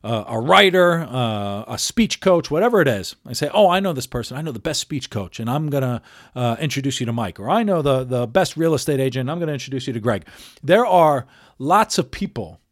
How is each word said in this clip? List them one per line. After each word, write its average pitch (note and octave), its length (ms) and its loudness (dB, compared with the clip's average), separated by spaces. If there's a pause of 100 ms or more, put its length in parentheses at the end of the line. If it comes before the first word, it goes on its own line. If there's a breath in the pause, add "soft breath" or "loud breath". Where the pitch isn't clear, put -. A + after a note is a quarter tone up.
uh, G#2+ 260 -4
a A2+ 120 -6
writer, F3 600 4
uh, A2 640 -4
a A#2 100 -8
speech - 440 -2
coach, F3 280 2
whatever G3+ 300 2
it D3 80 4
is, G2+ 380 -2
I B2 80 -12
say, D3 200 -4
"Oh, G3+ 160 6
I F#3 120 2
know F#3+ 100 -2
this C3 160 -6
person. B2+ 300 -8
I D3+ 40 -8
know D#3+ 120 -8
the A2 60 -10
best D#3 200 -4
speech - 300 -8
coach, G2 320 -8
and A2+ 80 -4
I'm D3+ 200 -2
gonna, C3 320 -2 (340 loud breath)
uh, A#2+ 220 0
introduce C#3 440 -4
you B2 40 -2
to A#2 60 -4
Mike." A2+ 260 -4
Or, G2+ 120 -10
"I A3 140 2
know F#3 180 0
the, C3 240 0
the B2 200 -2
best D3+ 300 0
real D#3+ 180 0
estate C#3 280 0
agent, C3+ 200 -2
and B2+ 100 -4
I'm E3+ 80 -6
gonna D#3+ 120 -4
introduce C3 360 -8
you C3 60 -6
to A2+ 60 -4
Greg." G#2 260 -2 (380 loud breath)
There G3 220 4
are D#3+ 420 4 (300 soft breath)
lots F3+ 400 2
of E3 140 -4
people F#2+ 500 -10 (100)